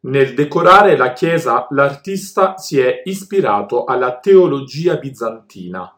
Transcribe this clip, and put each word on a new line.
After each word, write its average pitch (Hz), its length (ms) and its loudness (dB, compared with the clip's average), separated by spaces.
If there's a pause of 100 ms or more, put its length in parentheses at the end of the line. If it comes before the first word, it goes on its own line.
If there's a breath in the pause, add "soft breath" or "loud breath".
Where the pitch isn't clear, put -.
Nel 135 320 0
decorare 175 600 4
la 127 160 0
chiesa, 139 580 -2
l'artista 175 880 -2
si - 200 -4
è 127 260 0
ispirato 120 800 -4
alla 123 380 -4
teologia 160 760 2
bizantina. 110 1000 -12